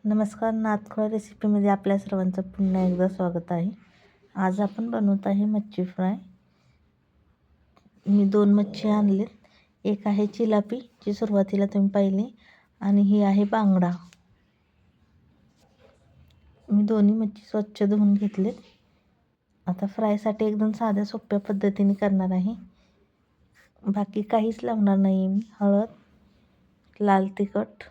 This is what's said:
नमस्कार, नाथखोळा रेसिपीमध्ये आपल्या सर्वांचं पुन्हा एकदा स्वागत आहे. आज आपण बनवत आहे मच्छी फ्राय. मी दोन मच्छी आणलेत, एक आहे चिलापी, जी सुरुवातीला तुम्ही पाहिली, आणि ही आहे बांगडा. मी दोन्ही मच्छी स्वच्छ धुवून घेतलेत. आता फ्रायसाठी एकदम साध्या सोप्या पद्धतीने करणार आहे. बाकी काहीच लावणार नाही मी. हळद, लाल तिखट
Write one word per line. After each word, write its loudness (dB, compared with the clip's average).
नमस्कार, -2
नाथखोळा -4
रेसिपीमध्ये -2
आपल्या 0
सर्वांचं -4
पुन्हा -2
एकदा 2
स्वागत -4
आहे. -2
आज -2
आपण -4
बनवत -2
आहे 0
मच्छी -4
फ्राय. -4
मी 4
दोन 4
मच्छी 0
आणलेत, 2
एक -2
आहे 0
चिलापी, -2
जी -10
सुरुवातीला 0
तुम्ही 0
पाहिली, 0
आणि 2
ही 4
आहे 4
बांगडा. 2
मी 4
दोन्ही 4
मच्छी -4
स्वच्छ -4
धुवून 4
घेतलेत. -2
आता -4
फ्रायसाठी -2
एकदम -2
साध्या -2
सोप्या -6
पद्धतीने 0
करणार 0
आहे. -2
बाकी -4
काहीच -2
लावणार 2
नाही 2
मी. 0
हळद, 2
लाल 2
तिखट -6